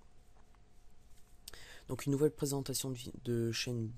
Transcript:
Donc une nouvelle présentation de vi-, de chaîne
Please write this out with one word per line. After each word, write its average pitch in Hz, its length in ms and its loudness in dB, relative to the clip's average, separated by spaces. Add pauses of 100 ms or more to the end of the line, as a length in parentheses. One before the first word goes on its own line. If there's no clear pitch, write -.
(1900)
Donc 127 180 -2
une 139 40 6
nouvelle 143 200 8
présentation 139 580 0
de 131 60 -2
vi-, 123 180 -6 (100)
de 117 280 4
chaîne 113 460 0